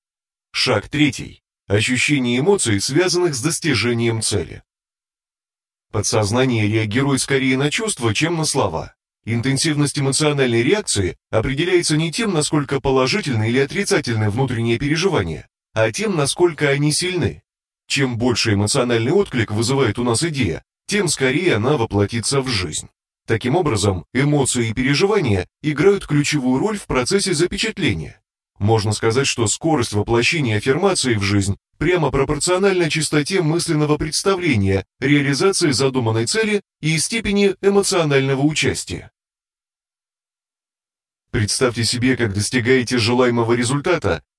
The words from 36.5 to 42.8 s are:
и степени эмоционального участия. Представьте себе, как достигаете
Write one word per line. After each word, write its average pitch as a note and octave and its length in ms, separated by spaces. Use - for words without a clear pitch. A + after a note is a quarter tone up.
и D#3+ 160
степени G3+ 640
эмоционального D#3 800
участия. C#3 720
Представьте A2+ 540
себе, A#2+ 320
как A2+ 160
достигаете B2 640